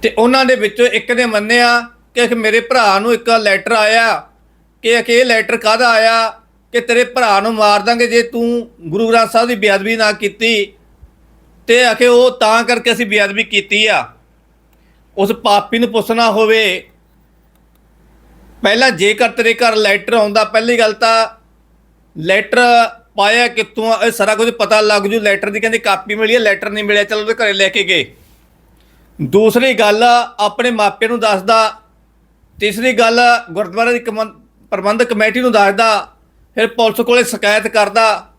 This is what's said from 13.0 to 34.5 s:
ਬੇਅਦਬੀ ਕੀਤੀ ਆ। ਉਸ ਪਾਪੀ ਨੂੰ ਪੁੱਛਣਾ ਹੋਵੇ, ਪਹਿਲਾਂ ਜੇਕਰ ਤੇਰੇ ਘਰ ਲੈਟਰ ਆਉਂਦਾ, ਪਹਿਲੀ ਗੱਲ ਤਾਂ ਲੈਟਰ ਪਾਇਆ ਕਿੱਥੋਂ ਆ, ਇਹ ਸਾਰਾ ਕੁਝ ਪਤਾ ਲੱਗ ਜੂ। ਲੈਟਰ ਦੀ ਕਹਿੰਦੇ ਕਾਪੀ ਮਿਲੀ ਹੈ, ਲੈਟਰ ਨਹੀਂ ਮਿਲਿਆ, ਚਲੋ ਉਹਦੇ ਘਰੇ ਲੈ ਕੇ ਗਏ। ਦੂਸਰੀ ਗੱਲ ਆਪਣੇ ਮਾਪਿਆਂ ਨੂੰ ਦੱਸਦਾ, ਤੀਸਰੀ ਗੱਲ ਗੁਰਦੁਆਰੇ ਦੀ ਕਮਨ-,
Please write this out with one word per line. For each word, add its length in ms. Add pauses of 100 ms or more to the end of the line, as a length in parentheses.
ਬੇਅਦਬੀ 380
ਕੀਤੀ 420
ਆ। 220 (1080)
ਉਸ 140
ਪਾਪੀ 460
ਨੂੰ 100
ਪੁੱਛਣਾ 420
ਹੋਵੇ, 580 (1700)
ਪਹਿਲਾਂ 280
ਜੇਕਰ 380
ਤੇਰੇ 260
ਘਰ 220
ਲੈਟਰ 380
ਆਉਂਦਾ, 300
ਪਹਿਲੀ 340
ਗੱਲ 140
ਤਾਂ 360 (920)
ਲੈਟਰ 400 (580)
ਪਾਇਆ 320
ਕਿੱਥੋਂ 440
ਆ, 140
ਇਹ 40
ਸਾਰਾ 240
ਕੁਝ 160
ਪਤਾ 300
ਲੱਗ 220
ਜੂ। 180
ਲੈਟਰ 300
ਦੀ 100
ਕਹਿੰਦੇ 180
ਕਾਪੀ 360
ਮਿਲੀ 200
ਹੈ, 40
ਲੈਟਰ 320
ਨਹੀਂ 140
ਮਿਲਿਆ, 200
ਚਲੋ 160
ਉਹਦੇ 140
ਘਰੇ 180
ਲੈ 160
ਕੇ 140
ਗਏ। 300 (1120)
ਦੂਸਰੀ 520
ਗੱਲ 280 (360)
ਆਪਣੇ 320
ਮਾਪਿਆਂ 400
ਨੂੰ 100
ਦੱਸਦਾ, 600 (800)
ਤੀਸਰੀ 320
ਗੱਲ 280 (300)
ਗੁਰਦੁਆਰੇ 420
ਦੀ 60
ਕਮਨ-, 420 (300)